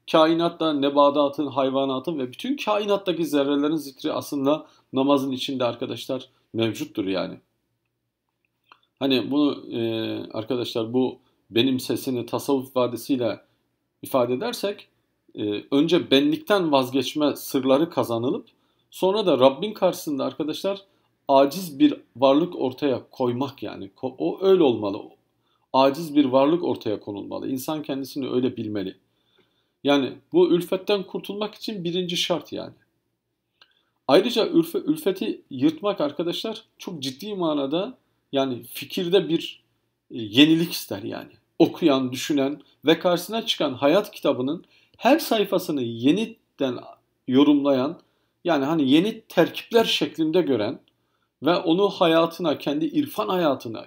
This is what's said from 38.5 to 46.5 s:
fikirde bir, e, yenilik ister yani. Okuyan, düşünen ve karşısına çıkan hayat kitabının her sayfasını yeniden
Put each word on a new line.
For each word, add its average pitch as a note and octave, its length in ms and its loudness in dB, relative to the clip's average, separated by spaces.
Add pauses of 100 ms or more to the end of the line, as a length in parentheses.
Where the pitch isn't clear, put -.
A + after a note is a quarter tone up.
fikirde F3 640 -2
bir, - 340 -4 (480)
e, C3+ 60 -12
yenilik D3+ 540 4
ister G2 320 -8
yani. A2 280 -10 (280)
Okuyan, C3+ 520 2
düşünen C#3 500 -2 (240)
ve E3 140 4
karşısına F#3 460 -2
çıkan C#3+ 280 -2
hayat D3 380 2
kitabının C#3 540 -4 (320)
her C#4+ 220 4
sayfasını G3 640 -2
yeniden B2+ 960 -2 (500)